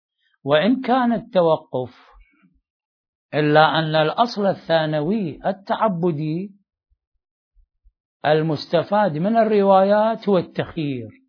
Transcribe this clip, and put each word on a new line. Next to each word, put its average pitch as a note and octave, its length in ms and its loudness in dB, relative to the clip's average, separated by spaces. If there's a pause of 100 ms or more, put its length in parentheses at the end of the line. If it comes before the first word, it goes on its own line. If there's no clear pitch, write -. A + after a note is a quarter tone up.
(440)
وإن E3 360 2
كان A#3+ 320 0
التوقف، D#3+ 960 -2 (1300)
إلا D3+ 440 4
أن D#3+ 160 -2
الأصل G3+ 520 0
الثانوي D#3+ 1000 -2
التعبدي F3+ 1080 -4 (1700)
المستفاد D#3 920 0
من G3+ 200 -2
الروايات G#3 920 2
هو G3 100 4
التخيير. C#3+ 720 -6 (180)